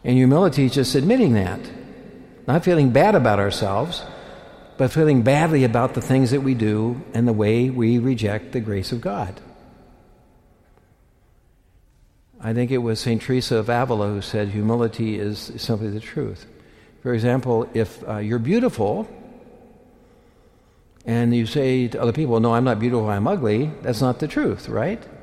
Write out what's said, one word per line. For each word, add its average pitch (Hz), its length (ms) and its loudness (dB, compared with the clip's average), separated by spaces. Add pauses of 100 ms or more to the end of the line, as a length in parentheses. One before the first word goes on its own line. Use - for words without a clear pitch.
And 127 120 4
humility 143 480 4
is 120 80 0
just 135 200 0
admitting 175 380 4
that, 98 280 0 (840)
not 147 160 2
feeling 156 280 4
bad 165 240 6
about 117 240 4
ourselves, 101 640 -2 (760)
but 131 160 0
feeling 151 300 4
badly 143 420 4
about 123 300 0
the 117 80 -4
things 131 280 2
that 139 120 0
we 135 100 0
do 113 480 0 (140)
and 117 120 2
the 117 60 2
way 110 380 2
we 120 280 2
reject 110 540 -2
the 127 80 -4
grace 101 320 -4
of 120 80 -6
God. 131 400 -8 (3000)
I 110 140 -6
think 120 180 0
it 131 80 0
was 113 220 -2
Saint 117 220 -2
Teresa 127 340 0
of 110 140 -2
Avila 120 380 0
who 104 120 -4
said, 104 280 -4
"Humility 110 680 -2
is 104 380 -8
simply 110 320 -4
the 104 120 -6
truth." 107 440 -10 (580)
For 123 120 -2
example, 123 580 0
if, - 340 -4
uh, 110 100 -6
you're 107 220 -2
beautiful 170 680 -2 (2000)
and 117 280 2
you 117 120 2
say 131 420 0
to - 140 -4
other 117 100 2
people, 120 280 0
"No, 117 120 4
I'm 120 120 2
not 120 140 2
beautiful, 117 300 0
I'm 104 180 0
ugly," 143 440 0 (100)
that's 127 220 -2
not 127 160 0
the 151 100 -4
truth, 160 400 -4
right? 131 340 -4 (200)